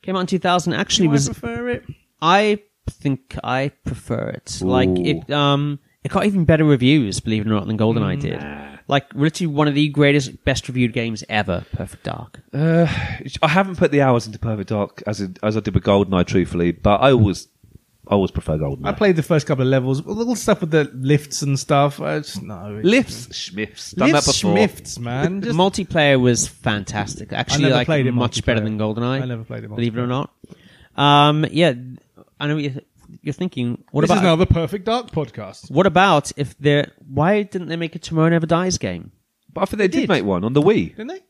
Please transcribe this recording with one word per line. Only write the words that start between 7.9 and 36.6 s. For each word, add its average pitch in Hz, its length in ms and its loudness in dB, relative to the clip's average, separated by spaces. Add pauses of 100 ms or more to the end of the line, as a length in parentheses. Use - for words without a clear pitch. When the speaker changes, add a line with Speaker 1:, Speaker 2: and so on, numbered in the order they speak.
Speaker 2:
Mm. - 40 -6
Speaker 1:
did. - 200 -6
Speaker 3:
Nah. 73 300 -14 (180)
Speaker 1:
Like 139 260 0
literally 160 380 0
one 147 160 2
of 139 40 -2
the 151 140 2
greatest, 143 560 2
best - 240 -2
reviewed 123 260 0
games 117 360 -6
ever. 95 420 -2
Perfect - 320 -10
Dark. - 380 -10 (120)
Speaker 3:
Uh, 165 320 4 (560)
I 160 60 4
haven't 185 300 0
put 156 140 2
the 143 100 4
hours 120 260 2
into 107 100 -14
Perfect 107 320 -4
Dark 104 380 -4
as 101 140 -4
a, 92 100 -4 (100)
as 107 140 0
I 110 60 0
did 101 120 -4
with 95 120 2
GoldenEye, 95 420 4
truthfully, 87 440 0
but 101 300 2
I 135 100 6
always, 107 360 2 (600)
I - 60 -4
always 95 160 2
prefer - 300 -4
GoldenEye. 73 260 -6
Speaker 2:
I 202 60 -2
played 202 240 2
the 160 80 0
first 156 240 0
couple 131 160 0
of 127 60 0
levels, 135 360 0
a - 60 -14
little 233 240 -4
stuff - 260 0
with 165 80 -6
the 156 140 2 (100)
lifts 139 480 -2
and 139 160 -2
stuff. 139 420 0
I 151 200 -4
just, - 240 -12
no, 104 340 -12
it 110 80 -6
Speaker 3:
Lifts, 196 440 2
schmiffs, - 680 -10
done - 160 2
Speaker 2:
Lifts, 147 160 2
Speaker 3:
that 139 40 2 (120)
before. - 120 2
Speaker 2:
schmiffs, - 440 -2
man. 139 400 -4
Speaker 1:
The - 80 -6
Speaker 2:
Just 156 100 -2
Speaker 1:
multiplayer 165 640 2
was 120 260 4
fantastic. 104 840 -6
Actually, 139 320 0
Speaker 2:
I 135 40 4
never 127 100 4
Speaker 1:
like, 123 80 0
Speaker 2:
played 147 180 2
it 127 60 0
Speaker 1:
much 120 340 -2
better 113 160 2
Speaker 2:
multiplayer. - 40 -2
Speaker 1:
than 107 120 -4
GoldenEye. 117 460 -2
Speaker 2:
I - 20 -6
never 117 180 -8
played 113 200 -12
it 107 60 -16
Speaker 1:
Believe 113 280 -4
it 123 40 -2
or 123 40 -2
Speaker 2:
multiplayer. 127 220 -4 (680)
Speaker 1:
not. 139 80 0
Um, 147 480 4
yeah, 160 220 2 (640)
I 147 80 -6
know 147 80 -2
what 147 80 -4
you're, 139 100 -6 (480)
you're 143 120 -8
thinking. 123 580 -6
What 143 100 0
Speaker 2:
This 156 100 2
Speaker 1:
about 160 60 6
Speaker 2:
is 180 60 2
now 165 120 6
the 170 100 2
Perfect 175 400 -2
Dark 226 260 -4
podcast. 123 600 -10
Speaker 1:
What 165 160 -2
about 175 500 2
if 139 220 -8
there? 143 320 0 (160)